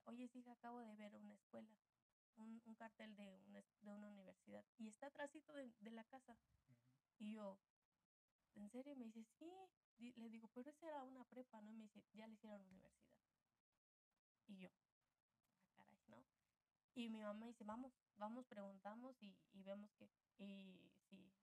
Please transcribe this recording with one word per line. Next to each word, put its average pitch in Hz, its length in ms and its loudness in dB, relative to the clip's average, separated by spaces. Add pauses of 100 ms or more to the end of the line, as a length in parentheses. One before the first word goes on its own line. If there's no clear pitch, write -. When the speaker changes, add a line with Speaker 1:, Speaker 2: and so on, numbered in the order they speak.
Speaker 1:
"Oye, 240 240 2
sí, 254 100 -2
hija, 240 140 -4
acabo 240 260 0
de 220 160 0
ver 214 200 -2
una 208 180 -4
escuela, 220 420 -6 (640)
un, 226 280 0
un 220 100 -2
cartel 220 400 -2
de 196 220 -4 (100)
una 202 120 -4
es-, - 220 -12
de 208 120 0
una 208 140 0
universidad. 202 580 -4 (120)
Y 220 120 4
está 277 180 -2
atrásito 294 460 2
de, 269 260 2
de 214 120 -4
la 226 140 0
casa". 254 280 -8
Speaker 2:
Ujú. - 420 -18 (440)
Speaker 1:
Y 214 140 6
yo, 196 260 4 (960)
"¿En 208 140 0
serio?". 269 240 2
Y - 40 2
me 247 80 4
dice, 226 180 0 (160)
"Sí". 330 120 -2 (460)
Di-, 233 200 -2
le 226 120 0
digo, 226 240 -4
"Pero 254 160 2
esa 302 180 -2
era 294 160 4
una 262 220 -4
prepa, 233 360 -4
¿no?". 214 100 -4
Y 226 60 -2
me 220 80 -2
dice, 208 180 -10 (100)
"Ya 220 140 -2
le 220 80 -6
hicieron 208 280 -4
universidad". - 560 -14 (1300)
Y 202 120 -6
yo, 185 100 -4
"Ah, - 960 -20 (120)
caray", - 300 -18
¿no? 233 180 -12 (680)
Y 233 140 8
mi 220 120 4
mamá 214 260 4
dice, 240 160 -2
"Vamos, 240 300 2 (240)
vamos, 233 300 4
preguntamos 202 720 0
y, 190 160 -8 (160)
y 196 100 -6
vemos 202 340 2
que, - 120 -12 (280)
y 190 540 -2 (180)
si, 190 340 -10